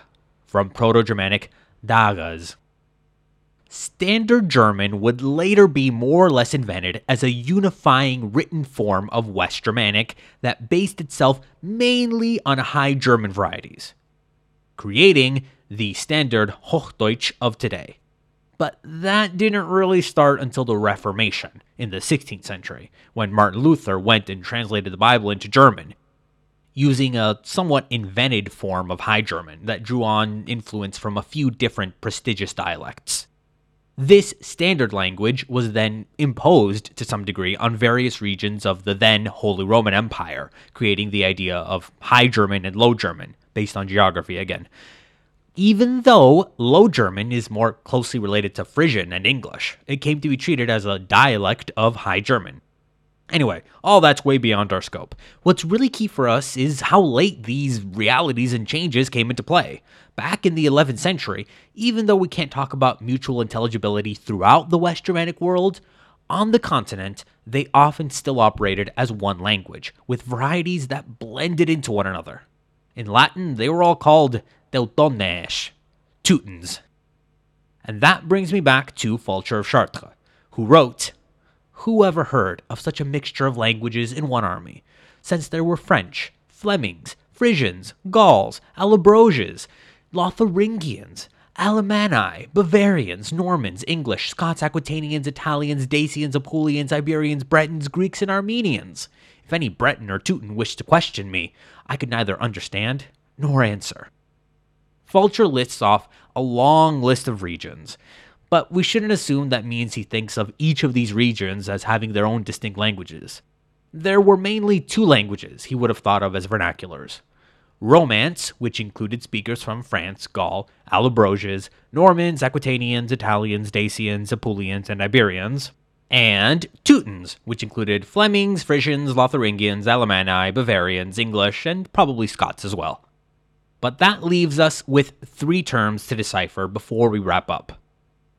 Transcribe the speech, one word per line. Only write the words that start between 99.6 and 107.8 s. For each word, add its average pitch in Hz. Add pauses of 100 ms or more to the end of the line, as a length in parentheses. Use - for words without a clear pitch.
Breton 113
or 98
Teuton 104
wished 113
to -
question 107
me, 90 (320)
I 131
could 131
neither 113
understand 113 (340)
nor 139
answer." 104 (960)
Fulcher 202
lists 127
off 104 (260)
a 127
long 139
list 127
of 104
regions, 82 (520)